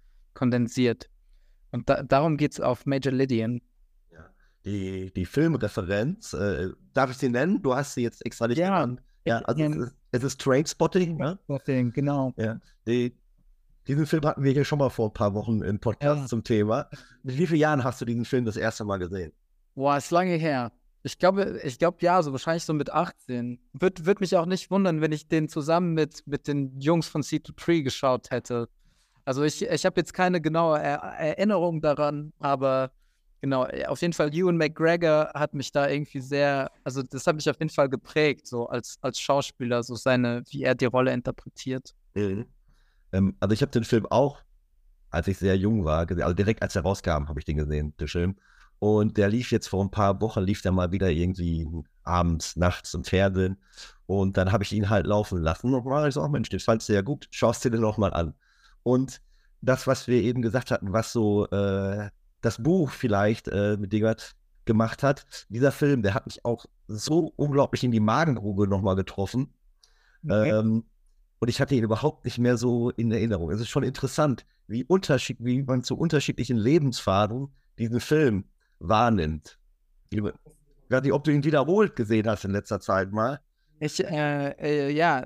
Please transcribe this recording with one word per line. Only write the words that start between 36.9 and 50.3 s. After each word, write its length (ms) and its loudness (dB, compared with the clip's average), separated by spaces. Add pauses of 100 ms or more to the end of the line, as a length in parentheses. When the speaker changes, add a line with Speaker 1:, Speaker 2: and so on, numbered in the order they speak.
Speaker 1:
das 240 -10
hat 100 2
mich 140 -2
auf 80 -2
jeden 140 -4
Fall 180 2
geprägt, 560 0
so 220 -4
als, 340 -8
als 180 -6
Schauspieler, 640 0
so 140 -8
seine, 560 2
wie 100 -8
er 140 2
die 100 0
Rolle 280 2
interpretiert. 840 -8 (180)
Speaker 2:
Mhm. 320 -2 (640)
Ähm, 280 2
also 140 2
ich 100 2
hab 80 0
den 140 0
Film 200 2
auch, 320 0 (720)
als 180 -2
ich 120 -2
sehr 180 2
jung 260 2
war, 220 2
gese-, 180 -2
also 120 0
direkt 260 0
als 140 -4
er 80 0
rauskam, 440 -2
hab 120 -8
ich 60 -10
den 120 -2
gesehen, 420 -2
der 80 -4
Film. 280 0 (440)
Und 380 2
der 120 4
lief 220 -2
jetzt 160 0
vor 160 0
ein 80 -2
paar 300 2
Wochen, 200 0